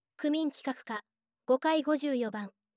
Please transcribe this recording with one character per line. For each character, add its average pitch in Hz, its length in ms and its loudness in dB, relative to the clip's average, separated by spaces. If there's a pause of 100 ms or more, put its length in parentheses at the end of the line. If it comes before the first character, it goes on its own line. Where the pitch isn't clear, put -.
(160)
区 294 160 0
民 311 200 0
企 - 140 -18
画 262 180 -6
課、 214 180 -8 (440)
五 262 140 4
階 320 240 2
五 302 120 2
十 277 200 0
四 233 160 -2
番、 208 200 -8 (260)